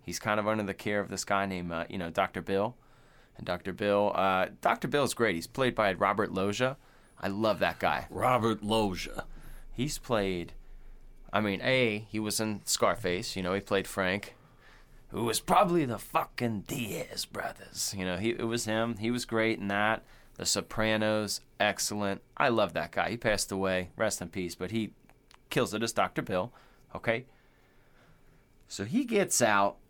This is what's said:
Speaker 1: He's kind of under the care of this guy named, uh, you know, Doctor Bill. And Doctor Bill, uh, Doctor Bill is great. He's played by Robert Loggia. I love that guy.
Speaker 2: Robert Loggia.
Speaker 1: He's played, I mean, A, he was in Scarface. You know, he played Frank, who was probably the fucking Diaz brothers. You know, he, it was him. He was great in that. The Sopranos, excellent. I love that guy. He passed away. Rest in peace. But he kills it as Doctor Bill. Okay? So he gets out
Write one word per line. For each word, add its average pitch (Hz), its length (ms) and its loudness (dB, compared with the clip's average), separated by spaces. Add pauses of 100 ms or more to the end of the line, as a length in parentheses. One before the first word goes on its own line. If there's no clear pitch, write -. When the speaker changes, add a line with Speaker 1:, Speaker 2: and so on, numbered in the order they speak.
Speaker 1:
He's - 180 -8
kind 107 220 0
of 104 80 0
under 110 140 0
the 98 100 -2
care 104 280 -2
of 95 100 -4
this 98 140 -6
guy 98 200 2
named, 90 260 -4
uh, 82 200 -4
you 98 80 -6
know, 87 100 -4
Doctor 92 320 0
Bill. 98 340 0 (640)
And - 100 -12
Doctor 90 280 -4
Bill, 101 400 4
uh, 92 320 4 (160)
Doctor - 260 0
Bill 139 160 2
is 113 80 0
great. 107 220 2
He's 82 120 -6
played 127 280 0
by 104 180 4
Robert 98 400 2
Loggia. 104 460 0 (420)
I 95 80 -4
love 101 300 2
that 87 200 2
guy. 76 300 0
Speaker 2:
Robert 110 540 2
Loggia. 104 640 0 (440)
Speaker 1:
He's 139 280 -4
played, 95 560 -2 (760)
I 104 120 2
mean, 98 180 0
A, 120 480 2
he 110 100 -6
was 107 220 -2
in 107 240 -2
Scarface. 90 720 0
You 95 60 -4
know, 90 100 0
he 98 80 0
played 98 260 0
Frank, 98 480 -2 (760)
who 110 160 -4
was 113 160 0
probably 175 440 4
the 117 140 -4
fucking 120 640 -2
Diaz - 640 -6
brothers. - 680 -8
You 92 120 -2
know, 90 100 0
he, 107 140 0
it - 160 -2
was 117 180 -2
him. 113 320 0
He 110 140 -2
was 123 160 -2
great 110 320 2
in 101 100 -4
that. 104 340 2 (340)
The - 100 -6
Sopranos, 107 960 0 (180)
excellent. 104 600 0 (160)
I 147 100 6
love 107 240 4
that 82 200 -4
guy. 85 180 0
He 117 80 -4
passed 107 340 0
away. 92 440 0
Rest 110 260 0
in 87 80 -10
peace. 90 240 -4
But 92 160 -8
he 110 240 -2 (560)
kills 107 240 2
it 107 80 -2
as 113 100 -2
Doctor 101 300 0
Bill. 92 320 -2 (400)
Okay? 117 320 -2 (1400)
So - 160 -6
he 185 200 0
gets 208 360 2
out 101 360 4 (140)